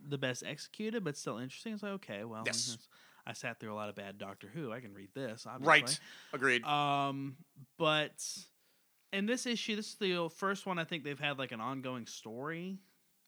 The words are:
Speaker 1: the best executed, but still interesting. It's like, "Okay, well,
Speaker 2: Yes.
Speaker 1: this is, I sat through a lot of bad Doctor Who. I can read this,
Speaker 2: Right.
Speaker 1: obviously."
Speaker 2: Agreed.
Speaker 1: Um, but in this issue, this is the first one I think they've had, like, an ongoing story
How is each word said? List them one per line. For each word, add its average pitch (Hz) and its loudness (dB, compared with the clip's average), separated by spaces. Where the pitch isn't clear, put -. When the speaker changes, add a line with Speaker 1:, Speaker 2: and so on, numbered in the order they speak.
Speaker 1:
the 143 0
best 131 0
executed, 214 -4
but 147 -2
still 120 -4
interesting. 135 -8
It's 208 -8
like, 202 -4
"Okay, 110 -6
well, 110 -8
Speaker 2:
Yes. 117 2
Speaker 1:
this 123 -4
is, - -14
I 117 -8
sat 117 -8
through 110 -8
a 104 -4
lot 104 -4
of 101 -8
bad 101 -10
Doctor 98 -10
Who. 131 -6
I 123 -6
can 104 -14
read 101 -16
this, 123 -6
Speaker 2:
Right. 139 8
Speaker 1:
obviously." 131 -2
Speaker 2:
Agreed. 123 6
Speaker 1:
Um, 139 2
but 151 4
in 196 2
this 247 2
issue, 226 0
this 214 -4
is - -12
the 180 4
first 196 0
one 180 0
I 165 2
think 156 -4
they've 143 -4
had, 143 2
like, 131 -2
an 113 -4
ongoing 127 -2
story 165 -8